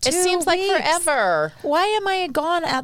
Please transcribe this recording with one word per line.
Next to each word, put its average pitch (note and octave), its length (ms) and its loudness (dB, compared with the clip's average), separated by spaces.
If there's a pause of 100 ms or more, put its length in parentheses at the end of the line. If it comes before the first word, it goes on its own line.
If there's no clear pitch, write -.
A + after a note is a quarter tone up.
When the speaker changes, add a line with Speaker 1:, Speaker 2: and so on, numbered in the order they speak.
Speaker 1:
It C4 60 2
Speaker 2:
two F4 120 2
Speaker 1:
seems F4+ 240 0
like F4 120 2
Speaker 2:
weeks. G4 140 0
Speaker 1:
forever. B3 880 0
Speaker 2:
Why D#4+ 240 0
am G#4+ 220 -2
I F#4+ 200 -2
gone D#4+ 380 -2
at, C4 180 -2